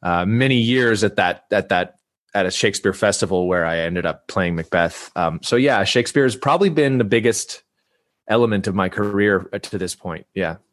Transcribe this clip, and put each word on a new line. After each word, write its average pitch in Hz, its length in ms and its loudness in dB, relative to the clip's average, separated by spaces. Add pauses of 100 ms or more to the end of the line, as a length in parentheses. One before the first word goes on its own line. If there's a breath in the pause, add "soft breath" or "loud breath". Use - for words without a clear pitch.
uh, 87 240 -2
many 123 320 2
years 117 460 2
at 104 140 0
that, 90 340 0
at 98 180 0
that, 90 300 -2 (340)
at 98 120 0
a 92 60 -2
Shakespeare 101 420 0
festival 92 540 0
where 90 180 0
I 82 140 -2
ended 85 260 -2
up 80 220 -6
playing 87 280 -2
Macbeth. 82 600 -2
Um, 82 280 -2
so - 120 -2
yeah, 127 280 2
Shakespeare 123 400 2
has 127 120 0
probably 175 340 2
been 143 280 2
the 120 60 2
biggest 110 580 0 (640)
element 110 400 2
of 98 80 -2
my 95 140 0
career, 101 640 0
uh, 101 60 -6
to - 180 -10
this 90 180 -6
point. 85 380 -12
Yeah. 85 220 -4 (180)